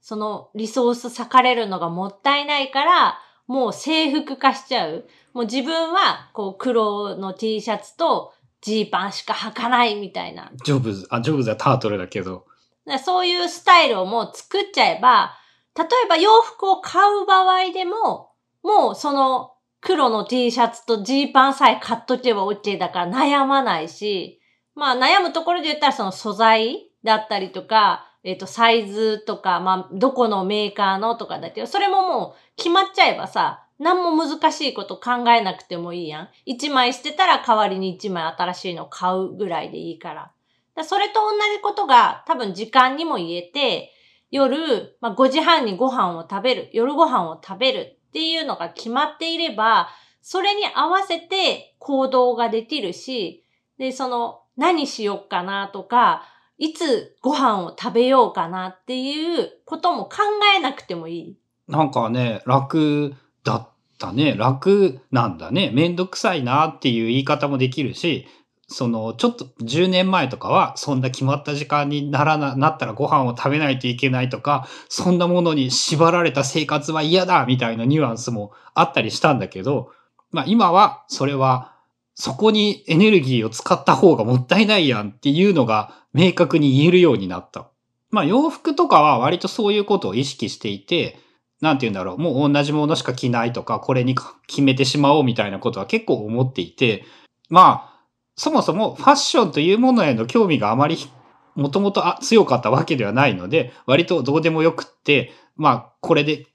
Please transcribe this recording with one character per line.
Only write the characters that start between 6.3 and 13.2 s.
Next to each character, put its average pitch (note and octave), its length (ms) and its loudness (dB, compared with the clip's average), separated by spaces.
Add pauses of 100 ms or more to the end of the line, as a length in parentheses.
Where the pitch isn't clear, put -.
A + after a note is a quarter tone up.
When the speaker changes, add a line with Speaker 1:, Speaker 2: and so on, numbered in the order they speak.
Speaker 1:
こ G3+ 160 -8
う、 F#3+ 100 -12
黒 G#3 560 -2
の F#3+ 180 -10
T A3 280 -6
シ A3 100 -8
ャ G#3 80 -2
ツ - 180 -18
と C4+ 360 -2 (280)
ジ G#3 280 -2
ー - 20 -10
パ F#3 160 -2
ン G3 60 -8
し - 100 -10
か G#3+ 120 -6
履 A3 180 -10
か A#3 160 -6
な B3 160 4
い G#3+ 160 0
み G3 120 -12
た - 140 -8
い - 80 -16
な。 E2 160 -20 (140)
Speaker 2:
ジ D3 80 0
ョ C3+ 80 2
ブ A2+ 120 -4
ズ、 F#2+ 180 -10
あ、 A#2+ 100 -2
ジ A#2 100 -2
ョ D#3 60 0
ブ C3 80 0
ズ G#2+ 60 -2
は G#2+ 40 0
タ C#3 160 0
ー C3 80 4
ト A2+ 120 -2
ル G#2 60 -2
だ F2+ 120 -8
け C3 140 -8
ど。 F#2 220 -12 (420)
Speaker 1:
だ C#4 80 -6
か C#4 40 -2
ら - 0 -
そ F4+ 240 0